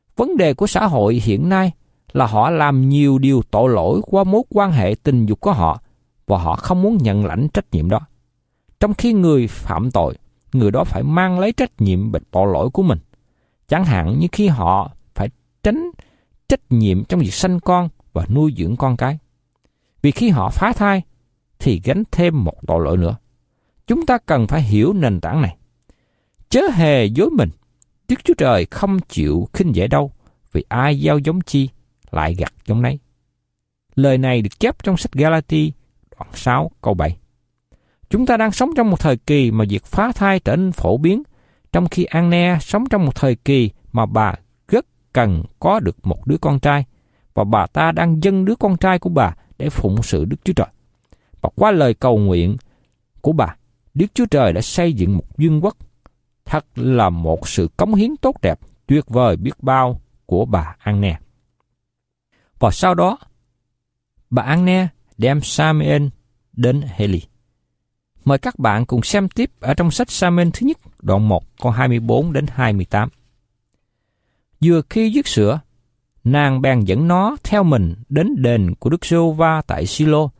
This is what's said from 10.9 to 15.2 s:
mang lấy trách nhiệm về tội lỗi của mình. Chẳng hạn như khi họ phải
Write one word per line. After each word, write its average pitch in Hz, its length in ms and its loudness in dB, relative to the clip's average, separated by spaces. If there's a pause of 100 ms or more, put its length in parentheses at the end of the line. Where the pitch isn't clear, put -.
mang 180 360 0
lấy 208 120 0
trách - 300 -4
nhiệm 104 300 0
về - 80 -4 (120)
tội 95 220 0
lỗi 87 160 0
của 190 140 -2
mình. 113 160 0 (680)
Chẳng 175 180 0
hạn 101 340 0
như 175 120 0
khi 208 160 0
họ 98 440 0 (240)
phải 101 140 -4 (340)